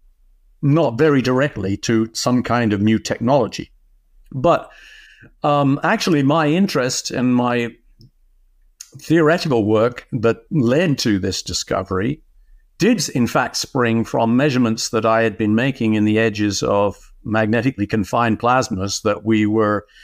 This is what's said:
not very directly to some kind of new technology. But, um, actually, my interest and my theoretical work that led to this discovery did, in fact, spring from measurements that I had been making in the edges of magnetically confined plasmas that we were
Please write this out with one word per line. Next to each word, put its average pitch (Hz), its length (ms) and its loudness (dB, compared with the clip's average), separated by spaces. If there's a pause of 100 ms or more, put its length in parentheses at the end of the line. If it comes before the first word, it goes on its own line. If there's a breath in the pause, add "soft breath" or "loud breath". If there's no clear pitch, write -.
(640)
not 139 360 2
very 143 240 4
directly 120 560 0
to 113 340 0
some 123 300 0
kind 117 300 0
of 98 80 0
new 107 180 4
technology. - 720 -2 (640)
But, 143 380 0 (720 loud breath)
um, 143 400 2
actually, 170 400 0
my 151 260 2
interest 151 640 -2
and 123 240 0
my 120 400 0 (1300)
theoretical 151 640 2
work 110 480 0
that 113 380 -2
led 143 480 0
to 104 200 0
this 95 240 -4
discovery 98 800 -6 (560)
did, 208 320 0
in 120 160 0
fact, 123 300 -2
spring 113 480 -2
from 117 320 0
measurements 127 540 0
that 110 140 -2
I 113 180 2
had 110 140 -2
been 107 180 0
making 117 400 0
in 107 100 2
the 107 140 2
edges 107 440 0
of 101 500 -2 (120)
magnetically 110 640 0
confined 113 520 -2
plasmas 113 640 -2
that 104 220 -2
we 107 220 2
were 104 380 0 (200 loud breath)